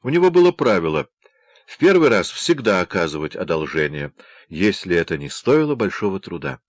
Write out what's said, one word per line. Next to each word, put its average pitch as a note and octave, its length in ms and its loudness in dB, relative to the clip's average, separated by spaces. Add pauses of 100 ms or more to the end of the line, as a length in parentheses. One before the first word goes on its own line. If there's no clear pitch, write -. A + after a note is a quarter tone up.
У B2+ 80 -4
него F3 200 4
было F3 220 6
правило E2 560 0 (580)
в - 120 -20
первый E3+ 320 4
раз F#2+ 200 0
всегда A2 520 0
оказывать D#2 540 -4
одолжение, D2+ 760 -4 (380)
если F2+ 460 -2
это E2 200 -2
не C#2+ 140 -12
стоило D3 440 0
большого G2 460 -4
труда. D2 480 -12